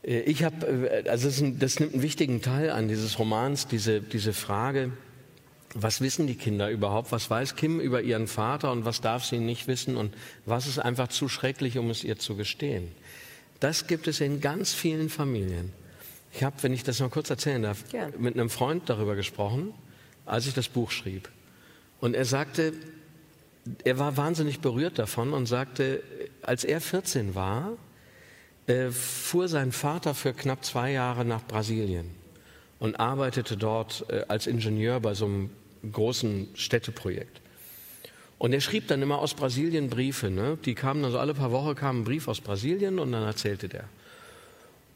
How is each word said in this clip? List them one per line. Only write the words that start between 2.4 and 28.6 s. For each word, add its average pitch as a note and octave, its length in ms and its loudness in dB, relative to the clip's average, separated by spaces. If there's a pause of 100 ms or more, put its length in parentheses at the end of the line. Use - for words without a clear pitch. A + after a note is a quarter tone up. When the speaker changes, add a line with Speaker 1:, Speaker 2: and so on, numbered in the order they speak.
Speaker 1:
Teil C#3 300 2
an A2+ 160 2
dieses G#2+ 320 0
Romans, A#2 480 2
diese, G#2+ 340 2
diese G#2+ 320 0
Frage, B2+ 580 0 (840)
was A2 260 2
wissen C3+ 240 2
die B2+ 80 0
Kinder G#2 380 0
überhaupt? G#2 400 0
Was A#2 180 -2
weiß B2 260 0
Kim D#3+ 240 2
über B2 220 2
ihren A2 240 2
Vater C3 460 0
und A#2 140 0
was A#2 160 -2
darf A#2+ 220 0
sie - 140 -2
nicht A#2 300 -2
wissen B2+ 300 0
und G#2 180 -2 (320)
was B2 180 0
ist C#3 140 -2
einfach B2 300 0
zu C#3 200 0
schrecklich, C3 480 -2
um A#2 140 0
es A2 120 -4
ihr G#2+ 140 -2
zu - 180 -4
gestehen? G#2 520 -4 (720)
Das D3+ 260 2
gibt E3 220 0
es D3+ 120 -2
in C#3+ 220 2
ganz D#3+ 320 0
vielen D#3 360 0
Familien. F#2+ 640 -2 (600)
Ich - 120 0
hab, C3+ 180 -2
wenn C3 120 2
ich B2 100 -4
das B2 160 -2
noch C3 100 2
kurz D#3 220 -2
erzählen C3 320 0
darf, G#2 260 -4
Speaker 2:
Gern. D#3+ 300 -6
Speaker 1:
mit A#2+ 160 2
einem A2+ 160 2
Freund D#3 360 0
darüber G#2 280 0
gesprochen, G#2+ 580 -2 (540)
als A#2+ 180 0
ich C#3 80 -2
das B2 160 -2
Buch A#2 220 0
schrieb. F#2+ 360 -6 (720)
Und A#2+ 160 0
er C3 100 2
sagte, D3 480 0 (1080)
er B2+ 140 4
war C#3+ 180 0
wahnsinnig D3 440 2
berührt C3+ 400 2
davon A#2 340 0
und C3 140 0
sagte, C3 560 0 (400)
als B2 220 0
er D#3 160 2
vierzehn B2 520 0
war, G#2+ 400 0 (920)